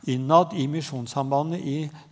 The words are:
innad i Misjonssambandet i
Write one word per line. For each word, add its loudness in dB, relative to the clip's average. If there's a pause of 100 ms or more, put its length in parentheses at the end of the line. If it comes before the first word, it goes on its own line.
innad 4
i 0
Misjonssambandet -2
i -4 (220)